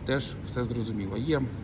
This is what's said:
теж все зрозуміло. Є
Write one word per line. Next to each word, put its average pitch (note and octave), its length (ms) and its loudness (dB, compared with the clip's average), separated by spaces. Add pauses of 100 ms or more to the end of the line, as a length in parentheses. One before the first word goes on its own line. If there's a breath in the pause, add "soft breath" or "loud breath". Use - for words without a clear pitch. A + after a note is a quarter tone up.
теж C3+ 280 2 (140)
все B2 180 0
зрозуміло. G#2+ 520 -2
Є C#3 260 4 (220)